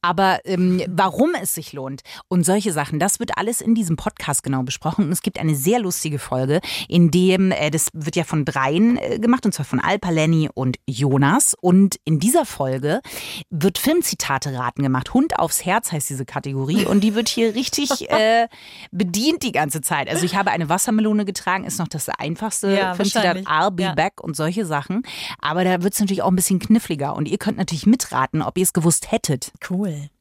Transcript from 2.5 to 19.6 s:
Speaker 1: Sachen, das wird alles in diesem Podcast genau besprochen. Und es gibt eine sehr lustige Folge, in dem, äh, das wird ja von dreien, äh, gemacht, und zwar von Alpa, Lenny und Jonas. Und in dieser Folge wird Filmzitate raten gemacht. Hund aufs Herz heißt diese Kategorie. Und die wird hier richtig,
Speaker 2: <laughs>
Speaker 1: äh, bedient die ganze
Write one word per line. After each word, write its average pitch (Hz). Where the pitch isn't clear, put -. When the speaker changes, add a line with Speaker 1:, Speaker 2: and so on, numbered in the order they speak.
Speaker 1:
Sachen, 151
das 180
wird -
alles 220
in 226
diesem 170
Podcast -
genau 131
besprochen. -
Und 143
es 180
gibt -
eine 156
sehr 147
lustige 165
Folge, 131
in 170
dem, 185
äh, 151
das 151
wird 160
ja 170
von 151
dreien, 160
äh, -
gemacht, 240
und 202
zwar 151
von -
Alpa, 190
Lenny 160
und 127
Jonas. 139
Und 185
in 156
dieser 254
Folge 139
wird 180
Filmzitate 165
raten 123
gemacht. 131
Hund 285
aufs -
Herz 202
heißt 151
diese 135
Kategorie. 139
Und 202
die 214
wird 220
hier 226
richtig, 262
Speaker 2:
<laughs> -
Speaker 1:
äh, 226
bedient 190
die 233
ganze 151